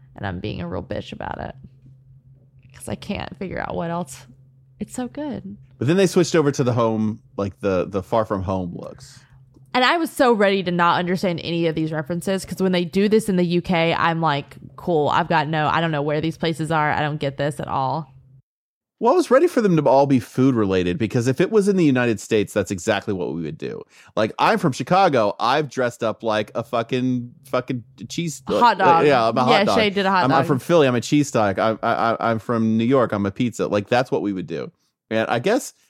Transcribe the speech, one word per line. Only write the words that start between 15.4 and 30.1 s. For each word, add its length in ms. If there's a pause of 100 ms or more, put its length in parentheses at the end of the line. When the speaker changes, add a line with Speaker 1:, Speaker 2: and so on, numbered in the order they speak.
Speaker 1:
no, 200
I 140
don't 100
know 120
where 180
these 160
places 340
are. 200
I 100
don't 180
get 180
this 220
at 80
all." 460 (840)
Speaker 2:
Well, 140
I 20
was 160
ready 160
for 140
them 140
to 140
all 160
be 140
food 360
related 440
because 280
if 140
it 100
was 160
in 80
the 80
United 380
States, 320
that's 180
exactly 440
what 180
we 80
would 160
do. 240 (340)
Like, 240
I'm 200
from 140
Chicago. 680
I've 300
dressed 340
up 200
like 320
a 80
fucking, 680 (120)
fucking 380 (260)
cheese 380
Speaker 1:
Hot 320
Speaker 2:
uh, 60
Speaker 1:
dog. 220
Speaker 2:
yeah, 200
I'm 100
a 60
hot 60
Speaker 1:
Yeah, 160
Speaker 2:
dog. 140
Speaker 1:
Shay 100
did 160
a 60